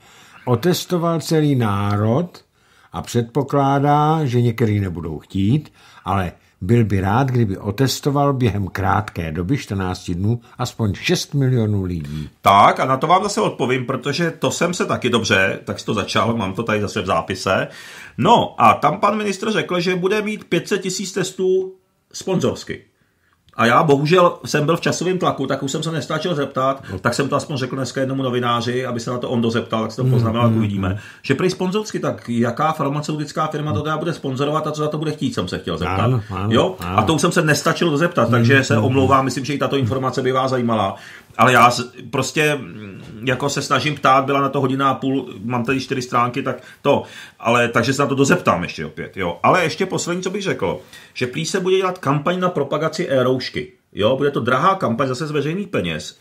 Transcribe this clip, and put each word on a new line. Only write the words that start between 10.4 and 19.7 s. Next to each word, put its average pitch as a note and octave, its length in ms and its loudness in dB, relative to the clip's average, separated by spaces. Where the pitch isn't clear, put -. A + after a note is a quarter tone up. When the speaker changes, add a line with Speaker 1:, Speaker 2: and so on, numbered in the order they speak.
Speaker 1:
aspoň A2+ 360 -2
šest - 400 -2
milionů A#2+ 500 2
lidí. D#2 460 -6
Speaker 2:
Tak, A2+ 380 6
a D3+ 60 0
na C3 120 0
to D#3 100 -2
vám F#3 160 4
zase G#3 180 -2
odpovím, B2+ 440 -2
protože C#3 460 -2
to C#3 200 -2
jsem F3 220 -2
se G3 120 -2
taky B2 240 -2
dobře, G2+ 560 2
tak G2+ 140 -6
jsi - 60 -16
to C#3 80 -4
začal, G#2+ 440 0
mám F#2+ 160 -4
to A#2 100 -4
tady G#2+ 180 0
zase G2 200 -4
v F2 40 -8
zápise. F#2+ 600 0
No, G3 400 4
a A2+ 160 8
tam - 260 2
pan G#3+ 180 2
ministr G#3 340 -2
řekl, F3+ 280 -2